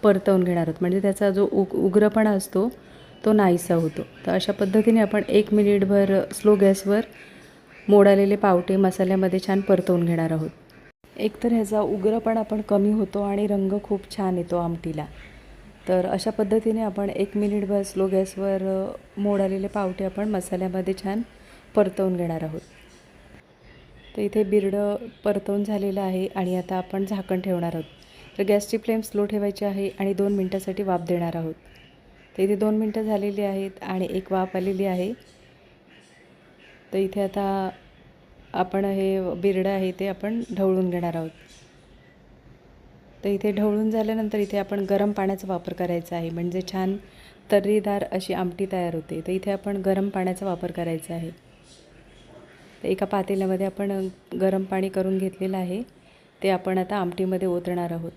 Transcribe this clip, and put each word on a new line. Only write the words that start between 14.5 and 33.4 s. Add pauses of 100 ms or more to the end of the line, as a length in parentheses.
आमटीला. (840)
तर
अशा
पद्धतीने
आपण
एक
मिनिटभर
स्लो
गॅसवर,
अ, (280)
मोड
आलेले
पावटे
आपण
मसाल्यामध्ये (100)
छान (540)
परतवून
घेणार
आहोत. (1600)
तर
इथे
बिरडं (280)
परतवून
झालेलं
आहे
आणि
आता
आपण
झाकण
ठेवणार
आहोत. (540)
तर
गॅसची
फ्लेम
स्लो
ठेवायची
आहे (100)
आणि
दोन
मिनटासाठी
वाफ
देणार
आहोत. (840)
तर
इथे
दोन
मिनटं
झालेली